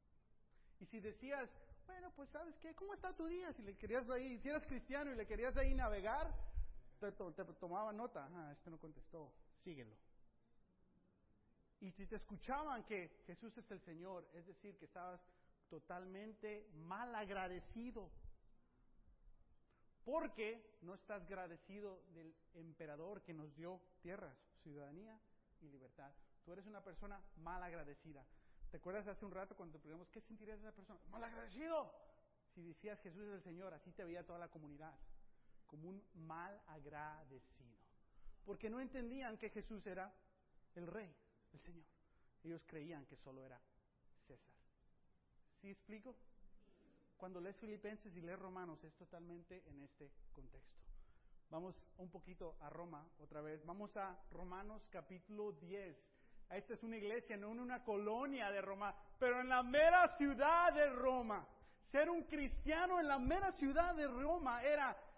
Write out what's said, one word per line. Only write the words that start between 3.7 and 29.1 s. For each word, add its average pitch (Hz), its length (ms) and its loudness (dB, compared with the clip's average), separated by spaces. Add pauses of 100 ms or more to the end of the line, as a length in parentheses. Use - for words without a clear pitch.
querías 233 320 2
ahí, 254 300 0
si 262 100 -2
eras 302 160 2
cristiano 277 460 0
y 247 40 -2
le 220 100 -2
querías 226 320 2
ahí 269 160 10
navegar, 233 600 4 (680)
te 202 100 -2
to-, 185 220 -6
te 190 100 -2 (120)
tomaba 190 360 0
nota. 208 400 -4
"Ah, 156 220 -8
este - 160 -14
no 160 100 -10
contestó, 151 540 -12 (300)
síguelo". 123 320 -10 (1800)
Y 190 120 -10
si 196 160 -8
te 226 80 -4
escuchaban 247 680 -2
que 180 420 -6
Jesús 196 300 -12
es 220 120 -16
el 185 120 -10
Señor, 170 520 -10
es 170 140 -14
decir, 196 300 -16
que 165 80 -16
estabas 180 360 -8 (480)
totalmente 202 1040 -8
mal 190 420 -4
agradecido. 202 920 -4 (1900)
Porque 233 800 -2
no 175 120 -10
estás 196 300 -8
agradecido 185 800 -8 (120)
del 160 200 -14 (200)
emperador 165 680 -10
que 175 100 -8
nos 151 220 -8
dio 175 260 -8 (200)
tierras, 175 360 -8 (260)
ciudadanía 160 560 -12 (400)
y 156 80 -16
libertad. 139 460 -16 (320)
Tú 170 80 -10
eres 190 120 -12
una 208 160 -10
persona 202 400 -6 (160)
mal 170 240 -4
agradecida. 151 640 -8 (460)
¿Te 165 60 -4
acuerdas 190 300 -2
hace 208 180 -6